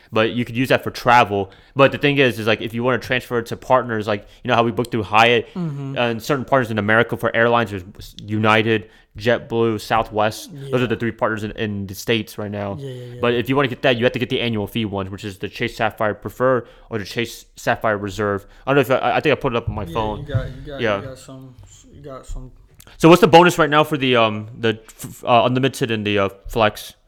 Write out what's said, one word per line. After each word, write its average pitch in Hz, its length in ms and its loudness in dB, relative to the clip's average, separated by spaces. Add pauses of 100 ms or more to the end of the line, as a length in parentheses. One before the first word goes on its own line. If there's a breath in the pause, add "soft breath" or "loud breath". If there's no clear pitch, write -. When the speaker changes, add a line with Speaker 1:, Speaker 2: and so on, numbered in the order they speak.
(120 soft breath)
Speaker 1:
But 113 200 2
you 120 120 -2
could 117 140 -10
use 127 120 0
that 123 140 2
for 110 60 -6
travel. 101 600 4 (240 soft breath)
But 135 160 6
the 127 80 -6
thing 143 180 0
is, 120 220 4
is, 107 80 -6
like, 110 120 2
if 113 140 -8
you 117 100 -4
wanna 123 140 2
transfer 123 400 -4
it 117 100 -2
to 113 100 -8
partners, 120 500 0
like, 104 180 -2 (180 soft breath)
you 117 40 -12
know 123 80 2
how 117 80 6
we 117 80 0
book 117 180 -4
through 113 140 -2
Hyatt, 113 500 4
Speaker 2:
Mm-hmm. 139 420 -6
Speaker 1:
and 117 280 -2
certain 135 200 -2
partners 123 280 0
in 107 80 -2
America 110 380 2
for 117 180 -2
airlines, 117 340 2
there's 98 140 -8 (400)
United, 107 640 2 (260 soft breath)
JetBlue, 113 640 0
Southwest. 110 720 -2
Those 139 200 -14
Speaker 2:
Yeah. 131 80 2
Speaker 1:
are 123 80 0
the 113 80 -2
three 117 160 -4
partners 110 320 -4
in, 104 80 -6
in 101 340 -6
the 95 80 -12
States 110 460 -4
right 104 120 -8
now. 101 280 -8
Speaker 2:
Yeah, 139 100 -12
yeah, 127 140 -14 (100)
yeah. 123 80 -16
Speaker 1:
But 120 140 2
if 120 120 -2
you 131 80 0
wanna 139 120 2
get 120 160 -8
that, 131 140 2
you 113 80 2
have - 80 2
to 117 60 -4
get 120 100 -2
the 120 120 -2
annual 110 240 -2
fee 110 200 -4
ones, 98 260 -6
which 101 120 -12
is 101 140 -10
the 101 120 -8
Chase - 280 -6
Sapphire 107 380 -2
Preferred 123 520 -2 (220 soft breath)
or 113 80 -6
the 98 80 -8
Chase - 400 -8 (120)
Sapphire 113 420 -2
Reserve. 101 480 -4 (180 soft breath)
I 135 80 0
don't 139 160 2
know 131 60 2
if - 80 0
I, 120 140 0
I - 20 0
think 143 140 2
I - 60 2
put 127 140 -4
it 117 40 -2
up 110 120 -6
on 107 60 -6
my 107 80 -6
Speaker 2:
Yeah, 85 100 -10
Speaker 1:
phone. 107 280 -4
Speaker 2:
you - 40 -14
got, 131 300 -4
you - 100 -16
got, 143 160 -12
Speaker 1:
Yeah. 104 200 0
Speaker 2:
you 110 80 -12
got 131 100 -16
some, 131 360 -20 (380)
you 147 80 -20
got 135 240 -18
some. 127 260 -12 (480 loud breath)
Speaker 1:
So 160 100 8
what's 175 100 10
the 214 80 6
bonus 170 320 8
right 151 100 2
now 151 140 4
for 151 140 -4
the, 131 180 2
um, 107 320 2 (100)
the 113 300 0
f-, - 380 -18
uh, 120 200 6
Unlimited 127 460 0
and 107 160 -2
the, 104 120 2
uh, 98 100 2 (180)
Flex? - 460 0 (140)